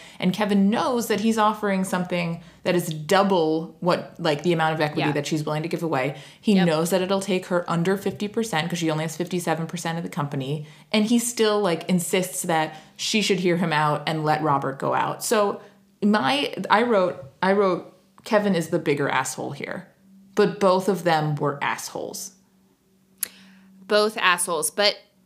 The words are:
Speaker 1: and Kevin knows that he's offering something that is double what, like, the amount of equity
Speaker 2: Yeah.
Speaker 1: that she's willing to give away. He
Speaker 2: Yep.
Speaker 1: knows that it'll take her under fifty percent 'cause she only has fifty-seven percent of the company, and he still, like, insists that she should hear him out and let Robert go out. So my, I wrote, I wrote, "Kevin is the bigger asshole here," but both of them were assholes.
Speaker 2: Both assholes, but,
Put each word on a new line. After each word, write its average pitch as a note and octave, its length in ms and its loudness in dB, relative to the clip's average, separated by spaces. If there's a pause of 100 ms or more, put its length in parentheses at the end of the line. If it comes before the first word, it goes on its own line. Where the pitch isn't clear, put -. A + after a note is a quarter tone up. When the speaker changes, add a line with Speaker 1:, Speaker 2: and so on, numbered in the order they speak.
(200)
Speaker 1:
and F#3 120 2
Kevin G3+ 380 2
knows A#3+ 380 0
that G#3 140 0
he's A3+ 160 0
offering G#3 440 2
something F3+ 580 -4 (220)
that F3+ 140 2
is F3 140 -2
double E3 920 2
what, - 400 -2
like, D#3 240 0
the F3 80 2
amount D#3+ 220 2
of D3+ 60 -2
equity D3+ 280 0
Speaker 2:
Yeah. D3 40 0
Speaker 1:
that D3 140 -2
she's D3+ 180 -2
willing D3+ 200 -4
to E3+ 40 -6
give F3 140 -6
away. C#3+ 320 -2 (260)
He A3 140 2
Speaker 2:
Yep. F#3+ 140 6
Speaker 1:
knows E3 220 2
that F#3 120 2
it'll F#3+ 180 0
take F#3 260 -2
her F3 220 -2
under E3+ 280 0
fifty G3 320 -4
percent F3 420 -2
'cause E3+ 80 -4
she D#3+ 140 0
only D#3 100 -2
has D#3+ 140 -6
fifty-seven E3+ 500 -2
percent E3 320 -6
of E3 60 -6
the - 60 -8
company, C#3+ 560 -6 (260)
and G#3+ 140 2
he A#3+ 120 4
still, G#3+ 420 0
like, E3+ 300 0
insists F3+ 520 0
that D#3+ 340 0 (200)
she - 260 0
should G3 180 2
hear F3 160 2
him E3+ 160 0
out D3+ 340 2
and D#3 180 -2
let D3+ 160 2
Robert C#3 380 0
go C#3 160 -2
out. - 300 -2
So G#3 360 0 (420)
my, B3+ 520 2 (160)
I G#3 120 4
wrote, G3 400 2 (200)
I F#3+ 100 4
wrote, F#3+ 400 0 (320)
"Kevin G3+ 300 4
is E3+ 140 0
the F3 100 0
bigger C#3+ 320 0
asshole C3 400 -2
here," - 360 -10 (480)
but F#3 240 2
both F#3+ 300 2
of E3+ 160 0
them D3+ 300 2
were C#3+ 280 -2
assholes. - 680 -8 (1600)
Speaker 2:
Both G#3+ 300 2
assholes, F3 540 2
but, G#3 260 0 (300)